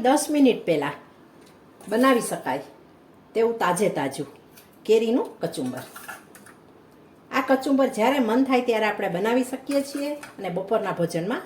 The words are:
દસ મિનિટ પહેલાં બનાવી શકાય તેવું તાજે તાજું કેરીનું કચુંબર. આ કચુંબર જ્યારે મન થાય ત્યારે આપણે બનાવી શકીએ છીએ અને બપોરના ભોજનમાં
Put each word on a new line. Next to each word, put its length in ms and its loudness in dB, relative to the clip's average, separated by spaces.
દસ 160 4
મિનિટ 300 4
પહેલાં 320 -2
બનાવી 420 4
શકાય 320 -4
તેવું 280 2
તાજે 280 2
તાજું 280 -4
કેરીનું 400 4
કચુંબર. 440 -6
આ 120 2
કચુંબર 480 2
જ્યારે 220 2
મન 300 2
થાય 180 2
ત્યારે 220 2
આપણે 260 -2
બનાવી 380 0
શકીએ 360 -2
છીએ 220 -6
અને 120 -8
બપોરના 500 -2
ભોજનમાં 460 -2